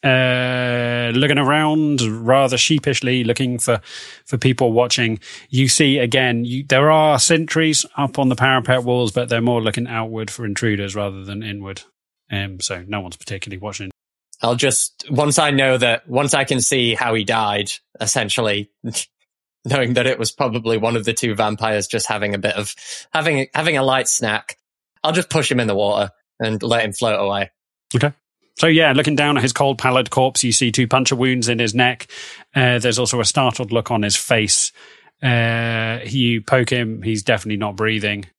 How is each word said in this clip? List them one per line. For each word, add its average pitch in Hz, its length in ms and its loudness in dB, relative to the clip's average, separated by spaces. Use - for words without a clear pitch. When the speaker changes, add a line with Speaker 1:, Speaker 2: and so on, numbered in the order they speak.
Speaker 1:
Uh, 123 1080 2
looking 135 240 4
around 151 640 2
rather 117 560 2
sheepishly, 131 680 0
looking 123 340 0
for, 113 220 0
for - 140 -6
people 127 340 2
watching. 117 460 2
You 131 180 2
see, 139 320 4
again, 123 460 2
you, 127 180 -6
there 139 300 4
are 151 260 6
sentries 160 680 2
up 175 220 -2
on 135 100 2
the 127 80 0
parapet 127 480 2
walls, 123 260 0
but 120 180 -2
they're 117 120 0
more 117 220 2
looking 113 260 -2
outward 113 420 -6
for - 140 -10
intruders 101 500 -2
rather 98 300 -6
than 101 180 -10
inward. 101 400 -10
Um, 98 300 -6
so 90 260 -8
no 101 140 -6
one's 90 160 -12
particularly 98 420 -12
watching. 98 320 -12
Speaker 2:
I'll 120 120 2
just, - 560 -2
once 147 300 2
I 151 100 2
know 135 280 2
that, 117 300 0
once 135 260 0
I 139 100 2
can 127 160 0
see 117 340 0
how 117 200 -2
he 110 100 0
died, 104 480 -2
essentially, 107 680 -2
<laughs> - 800 -14
knowing 123 300 0
that 120 120 2
it 127 140 0
was 110 100 -2
probably 113 460 -2
one 117 200 0
of 110 80 -2
the 113 100 -2
two 113 200 -2
vampires 107 540 0
just 110 180 -4
having 104 280 -4
a 101 40 -4
bit 104 160 -2
of, 101 200 -6
having, 151 420 0
having 156 240 0
a 131 40 0
light 131 260 2
snack, - 480 -2
I'll 156 100 0
just 180 180 -2
push 156 200 0
him 127 80 2
in 117 80 0
the 104 80 0
water 101 360 0
and 110 240 -4
let 117 220 0
him 104 80 -4
float 107 260 -2
away. 101 320 -2
Speaker 1:
Okay. 143 180 2
So 165 100 4
yeah, 160 260 6
looking 151 220 2
down 147 200 2
at 127 60 0
his 127 100 0
cold, 139 240 0
pallid 127 320 2
corpse, 131 340 0
you 123 80 0
see 117 220 0
two 123 160 2
puncture 131 260 2
wounds 127 360 0
in 117 80 0
his 110 160 0
neck. 123 320 2
Uh, 123 240 4
there's 117 200 0
also 123 220 0
a 110 60 2
startled 127 440 0
look 117 200 0
on 110 120 0
his 104 140 0
face. - 560 0
Uh, 117 840 0
you 120 340 0
poke 120 300 2
him, 113 320 -4
he's 107 200 -4
definitely 107 360 -2
not 104 180 -6
breathing. 104 480 -2